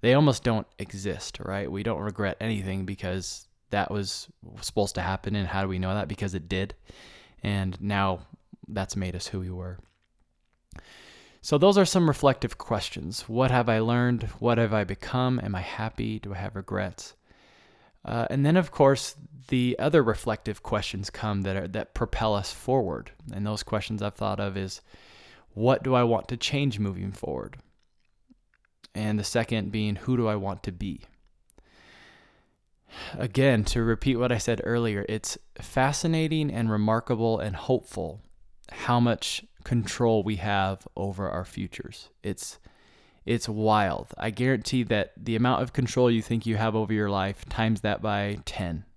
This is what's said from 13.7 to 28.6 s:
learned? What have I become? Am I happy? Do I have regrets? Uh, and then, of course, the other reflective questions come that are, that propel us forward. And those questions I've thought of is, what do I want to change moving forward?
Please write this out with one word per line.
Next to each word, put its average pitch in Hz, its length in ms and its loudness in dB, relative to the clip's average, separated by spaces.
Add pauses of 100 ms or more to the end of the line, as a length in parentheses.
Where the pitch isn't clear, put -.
learned? 120 460 2 (160)
What 117 180 4
have 110 160 2
I 107 100 2
become? 127 580 -2
Am 101 120 -4
I 90 80 -4
happy? 110 560 -6
Do 101 160 -8
I - 20 -8
have 101 180 -8
regrets? 95 600 -6 (880)
Uh, 117 260 -2
and 139 140 2
then, 160 120 6
of 180 140 4
course, 135 440 4 (340)
the 123 300 2
other 151 240 6
reflective 110 600 -2
questions 98 480 -4
come 104 320 -2
that 95 140 0
are, 90 120 -4
that - 260 -6
propel 110 400 0
us 101 180 -2
forward. 95 580 -2 (220)
And 98 140 -4
those 107 160 -4
questions 104 400 -4
I've 104 120 -4
thought 101 260 -2
of 98 160 -4
is, 95 240 -6 (720)
what 117 280 2
do 131 120 2
I 123 100 6
want 117 240 2
to 123 80 -6
change 139 420 0
moving 98 340 -4
forward? - 440 -8 (1400)